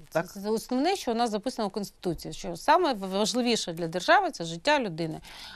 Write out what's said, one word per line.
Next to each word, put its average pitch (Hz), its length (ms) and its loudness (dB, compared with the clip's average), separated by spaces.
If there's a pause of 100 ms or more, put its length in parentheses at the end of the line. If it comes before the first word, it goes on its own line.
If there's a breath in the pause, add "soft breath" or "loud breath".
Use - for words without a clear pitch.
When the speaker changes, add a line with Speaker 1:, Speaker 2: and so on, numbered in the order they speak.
Speaker 1:
Це, 156 120 0
Speaker 2:
Так. 180 100 -6
Speaker 1:
це 202 180 -6
основне, 254 460 0
що 262 160 -2
у 226 40 0
нас 233 140 2
записано 208 380 -2
в 185 40 -6
Конституції, 175 600 -6
що 170 220 -8
саме 302 380 4
важливіше 202 800 0
для 170 140 -4
держави — 302 440 4
це - 120 -8
життя 170 360 2
людини. 160 400 -4 (360 loud breath)